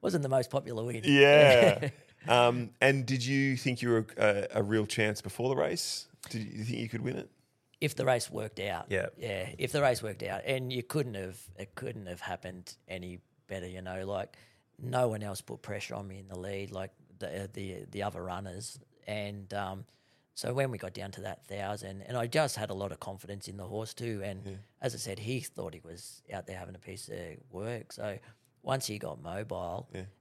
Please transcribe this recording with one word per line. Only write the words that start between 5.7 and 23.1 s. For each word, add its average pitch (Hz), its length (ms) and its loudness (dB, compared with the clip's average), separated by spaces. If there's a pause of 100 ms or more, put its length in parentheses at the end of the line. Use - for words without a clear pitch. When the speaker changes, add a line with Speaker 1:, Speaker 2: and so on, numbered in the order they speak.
Speaker 2:
Did 113 220 -6
you 107 140 -8
think 120 140 -4
you 117 100 -6
could 117 120 -6
win 127 140 -4
it? - 140 -8 (500)
Speaker 1:
If 151 160 -2
the 123 100 -2
race 123 240 2
worked 107 300 -8
out. 95 300 -4
Speaker 2:
Yeah. 95 180 0 (100)
Speaker 1:
Yeah, 98 300 -6 (100)
if - 140 -4
the 143 100 2
race 127 220 4
worked 104 200 -6
out. 98 220 -6
And 127 280 -2
you 123 100 -4
couldn't 127 300 -2
have, 95 240 -8 (200)
it 95 180 -12
couldn't 110 320 -8
have 87 120 -10
happened 90 560 -10 (140)
any 90 300 -10 (280)
better, 92 200 -8
you 92 140 -10
know, 92 240 -8
like, 98 300 -4 (420)
no 127 300 2
one 107 160 -2
else 98 160 -6
put - 220 -14
pressure - 340 -8
on 101 120 -8
me 95 120 -14
in 95 80 -16
the 95 100 -12
lead, 98 340 -8
like, 95 200 -8 (280)
the, 95 340 -6
the, 95 380 -8
the 101 120 -4
other 98 200 -4
runners. 92 540 -8 (280)
And, 101 480 -8
um, 98 320 -6 (500)
so - 180 -4
when 131 160 2
we 113 80 -6
got 92 160 -8
down 98 180 -8
to 95 100 -14
that 98 260 -10
thousand, 98 540 -8
and 123 160 -6
I 120 100 0
just 147 300 2
had 107 140 -4
a - 20 -4
lot 95 180 -4
of 78 80 -12
confidence 98 480 -10